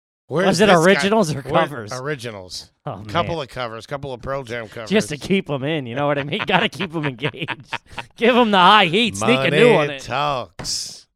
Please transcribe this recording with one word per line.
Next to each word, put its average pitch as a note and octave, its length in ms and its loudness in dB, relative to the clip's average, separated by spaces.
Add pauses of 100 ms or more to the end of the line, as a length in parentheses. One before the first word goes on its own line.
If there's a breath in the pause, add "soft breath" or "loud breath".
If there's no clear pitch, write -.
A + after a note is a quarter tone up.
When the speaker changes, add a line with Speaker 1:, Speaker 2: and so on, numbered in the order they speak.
(280)
Speaker 1:
Where's E3+ 200 0
Speaker 2:
Was F3+ 140 4
it A3 40 6
Speaker 1:
this G3+ 100 8
guy? D#3+ 80 6
Speaker 2:
originals G3+ 500 4
or C#3 100 -6
Speaker 1:
Where-, C3+ 100 -6 (100)
Speaker 2:
covers? B2+ 300 -8
Speaker 1:
originals. A#2+ 760 -10 (140)
Speaker 2:
Oh, A2 220 -12
Speaker 1:
Couple E3+ 280 -4
Speaker 2:
man. D#3 80 -6
Speaker 1:
of A#2 60 -14
covers, A2+ 360 -10
couple C#3 260 -10
of A#2 100 -12
Pearl C3+ 220 -8
Jam A#2 240 -10
covers. A2 220 -12
Speaker 2:
Just G#3 200 2
to D3 80 -8
keep F#3 320 -2
'em C3+ 140 -4
in, D3 220 -4
you A#2 100 -10
know C#3+ 120 -2
what D3 120 0
I C3+ 40 -4
mean? D#3+ 200 -6
<laughs> - 40 -6
Gotta G3+ 200 2
keep - 260 -8
'em D#3+ 120 -4
engaged. C3+ 680 -8 (180)
Speaker 1:
<laughs> - 260 -14
Speaker 2:
Give A#3 180 4
'em A#3 160 4
the G3+ 60 4
high F#3+ 300 8
heat, F#3 280 0
sneak A2 240 2
a - 100 0
new F#3+ 180 6
Speaker 1:
Money A3+ 80 6
Speaker 2:
one - 160 2
in. - 100 -12
Speaker 1:
talks. - 1160 -6